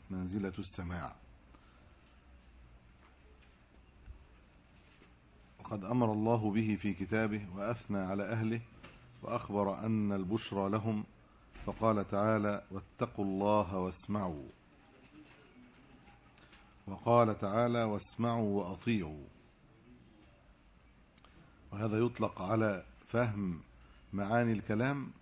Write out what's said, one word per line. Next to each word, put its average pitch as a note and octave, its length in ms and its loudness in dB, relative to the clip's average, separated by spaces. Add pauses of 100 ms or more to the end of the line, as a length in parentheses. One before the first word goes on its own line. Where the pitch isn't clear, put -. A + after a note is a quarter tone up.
(100)
منزلة F#2 480 -4
السماع". F2 540 -6 (4000)
وقد G#2 240 -6
أمر A#2 280 4
الله G#2+ 380 4
به G#2+ 300 2
في G2+ 140 0
كتابه G#2 520 0 (100)
وأثنى G2+ 420 -4
على F#2+ 260 -2
أهله A2+ 360 -2 (640)
وأخبر G2+ 640 -2
أن G#2+ 260 0
البشرى G2 580 0
لهم، G#2+ 340 0 (600)
فقال G#2 420 2
تعالى: G#2 640 2
"واتقوا G2 540 -4
الله G2 540 2
واسمعوا". F#2 680 -2 (2500)
وقال A2 520 4
تعالى: A#2 460 0
"واسمعوا G#2+ 760 0
وأطيعوا". F2 640 -2 (2500)
وهذا G#2+ 260 0
يطلق A2+ 440 2
على G2+ 420 2 (220)
فهم G#2 540 0 (520)
معاني A2+ 400 2
الكلام B2 580 -2 (120)